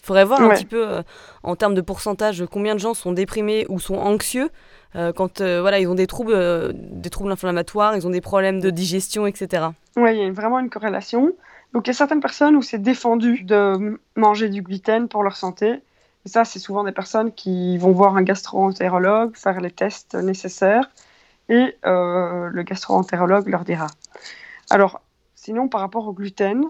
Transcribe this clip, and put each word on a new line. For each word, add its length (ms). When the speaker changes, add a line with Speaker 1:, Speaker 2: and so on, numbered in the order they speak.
Speaker 1:
Faudrait 220
voir 160
un 80
Speaker 2:
ouais. 60
Speaker 1:
petit 100
peu, 240
euh, 140
en 140
termes 180
de 80
pourcentage, 680
combien 240
de 60
gens 140
sont 180
déprimés 560
ou 100
sont 200
anxieux, 520
euh, 160
quand, 280
euh, 200
voilà, 180
ils 80
ont 80
des 120
troubles, 280
euh, 400
des 360
troubles 200
inflammatoires, 680
ils 100
ont 40
des 120
problèmes 380
de 100
digestion, 560
et 100
cetera. 380
Speaker 2:
Ouais, 200
il 20
y 40
a 40
une, 60
vraiment 260
une 120
corrélation. 600
Donc, 120
il 40
y 20
a 20
certaines 260
personnes 360
où 60
c'est 200
défendu 600
de 340
m-, 220
manger 320
du 140
gluten 440
pour 160
leur 140
santé. 440
Et 40
ça, 160
c'est 140
souvent 240
des 100
personnes 380
qui 480
vont 140
voir 240
un 60
gastro-entérologue, 1120
faire 240
les 100
tests 440
nécessaires, 760
et, 260
euh, 640
le 120
gastro-entérologue 840
leur 160
dira. 220
Alors, 300
sinon, 340
par 140
rapport 260
au 40
gluten 580